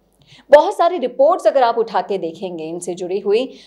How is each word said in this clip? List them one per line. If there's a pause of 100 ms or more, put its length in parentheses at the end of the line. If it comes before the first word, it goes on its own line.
(500)
बहुत
सारी
रिपोर्ट्स
अगर
आप
उठा
के
देखेंगे
इनसे
जुड़ी
हुई, (220)